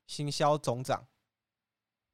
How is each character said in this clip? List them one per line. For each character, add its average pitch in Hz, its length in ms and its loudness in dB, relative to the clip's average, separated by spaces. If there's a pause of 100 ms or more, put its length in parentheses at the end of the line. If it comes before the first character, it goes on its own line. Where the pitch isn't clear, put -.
行 147 240 -4
销 151 260 4
总 127 260 -2
长。 127 220 -2 (1080)